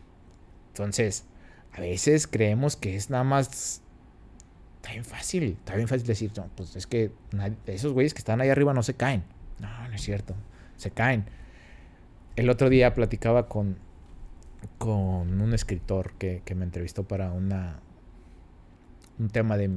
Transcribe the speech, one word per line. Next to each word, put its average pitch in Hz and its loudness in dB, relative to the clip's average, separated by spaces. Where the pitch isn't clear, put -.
Entonces, 104 -2
a - -12
veces 113 2
creemos 113 2
que 95 -4
es 101 -4
nada 127 2
más, - 0
está - -14
bien 117 -8
fácil, 113 -2
está - -10
bien 110 0
fácil 120 0
decir, 107 -2
"No, 92 -10
pues 90 -12
es 92 -10
que 113 0
nadie, 101 -4
esos 113 -4
güeyes 131 4
que - -10
están 113 0
ahí 135 4
arriba 139 6
no 123 2
se - -2
caen". 123 0
No, 117 -10
no 113 -10
es 101 -6
cierto, 101 -4
se - -8
caen. 117 2
El 123 4
otro 123 6
día 123 8
platicaba 117 2
con, 101 -2
con 95 0
un 110 2
escritor 95 -2
que, 92 -6
que 98 -6
me 92 -2
entrevistó 87 -6
para 95 -2
una, 92 -4
un 110 0
tema 110 2
de, 101 2